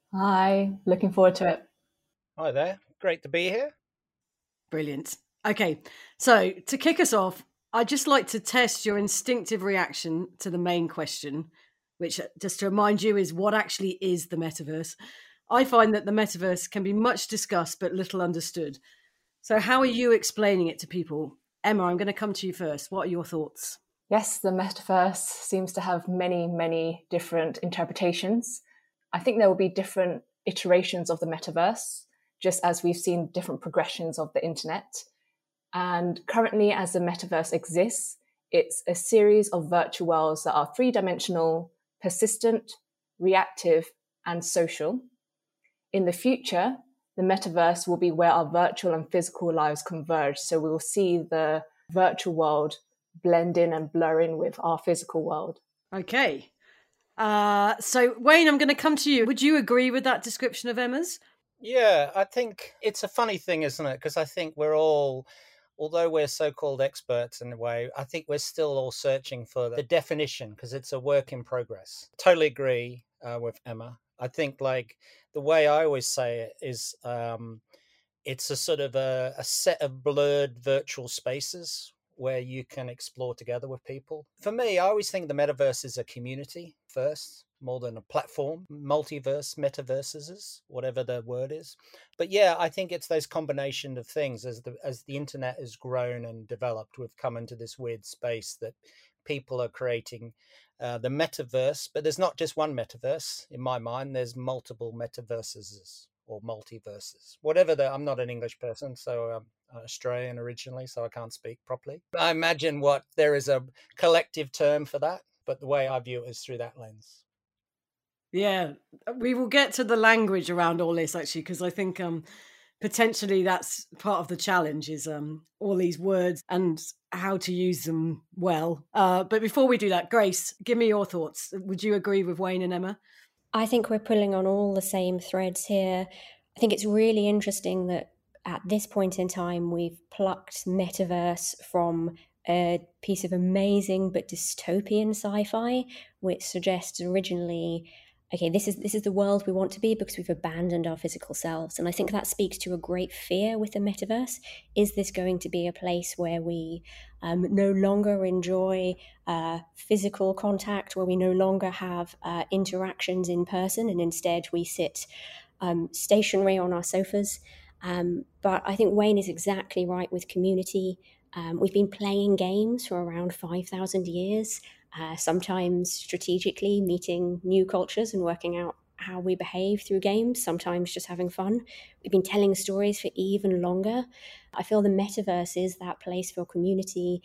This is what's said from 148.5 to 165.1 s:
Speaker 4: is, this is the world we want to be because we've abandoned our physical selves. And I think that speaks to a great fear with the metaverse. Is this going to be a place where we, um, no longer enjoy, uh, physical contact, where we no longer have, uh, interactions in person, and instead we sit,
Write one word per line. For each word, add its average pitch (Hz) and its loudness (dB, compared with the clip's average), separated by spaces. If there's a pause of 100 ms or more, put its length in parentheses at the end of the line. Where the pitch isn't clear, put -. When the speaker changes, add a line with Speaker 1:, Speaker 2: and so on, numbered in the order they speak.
Speaker 4:
is, 190 -2
this 208 -6
is 214 0
the 208 0
world 202 2
we 190 0
want 190 0
to 202 -14
be 220 2
because 214 -6
we've 175 -8
abandoned 170 -2
our 160 -4
physical - -8
selves. 165 -6
And 170 -2
I - -2
think 190 -2
that 202 -2
speaks - -2
to 180 -6
a 170 -4
great 180 -4
fear 214 -2
with 214 -4
the 208 -4
metaverse. 208 -4 (380)
Is 208 2
this 196 -2
going 185 -2
to 175 -8
be 175 -2
a 175 -4
place 175 -4
where 170 -2
we, 165 -6 (400)
um, 170 0 (120)
no 196 4
longer 196 4
enjoy, 185 0 (320)
uh, 165 -4 (140)
physical 196 0
contact, 202 -2
where 185 -2
we 185 2
no 185 4
longer 190 2
have, 180 -6
uh, 170 -4
interactions 185 -2
in 175 0
person, 190 -2
and 175 -2
instead 170 -2
we 170 -2
sit, - -6 (540)